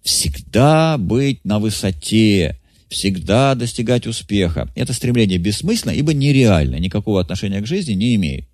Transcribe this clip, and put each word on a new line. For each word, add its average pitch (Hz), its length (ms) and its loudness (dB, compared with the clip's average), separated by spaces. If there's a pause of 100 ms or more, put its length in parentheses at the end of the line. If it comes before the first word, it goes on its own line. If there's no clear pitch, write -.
всегда 151 920 0
быть 123 480 -2
на 107 140 0
высоте – 101 1000 2 (280)
всегда 98 640 0
достигать 120 520 -2
успеха. 85 680 -2
Это - 180 -4
стремление 117 460 0
бессмысленно, 107 540 -2
ибо 147 220 0
нереально, 117 640 4
никакого 95 440 -2
отношения 98 400 -4
к 104 60 -8
жизни 160 280 -4
не 117 200 0
имеет. 73 400 -2